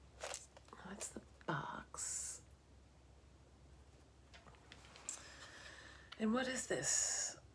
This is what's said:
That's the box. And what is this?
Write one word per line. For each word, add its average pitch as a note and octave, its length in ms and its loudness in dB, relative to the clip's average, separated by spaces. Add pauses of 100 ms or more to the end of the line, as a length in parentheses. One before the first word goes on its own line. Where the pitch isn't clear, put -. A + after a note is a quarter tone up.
(880)
That's G3 220 -4
the - 120 -8 (260)
box. - 960 -2 (3750)
And A3 160 8
what C4 120 6
is B3+ 200 2
this? - 720 6 (180)